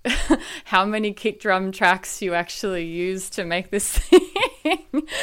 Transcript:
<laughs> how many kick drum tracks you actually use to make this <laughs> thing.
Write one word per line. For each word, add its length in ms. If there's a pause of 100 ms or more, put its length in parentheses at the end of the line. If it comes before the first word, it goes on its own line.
<laughs> 600
how 200
many 280
kick 260
drum 320
tracks 500
you 120
actually 520
use 460
to 120
make 280
this 260
<laughs> 0
thing. 1080 (160)